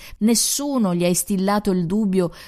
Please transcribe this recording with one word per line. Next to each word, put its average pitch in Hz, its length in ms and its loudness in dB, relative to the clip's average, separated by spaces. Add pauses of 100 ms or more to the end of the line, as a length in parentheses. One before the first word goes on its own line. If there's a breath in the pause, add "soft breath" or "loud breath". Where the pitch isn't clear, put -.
(180 loud breath)
nessuno 233 800 0
gli 175 80 0
ha 175 40 2
instillato 196 600 0
il 180 160 2
dubbio 185 460 0 (160 loud breath)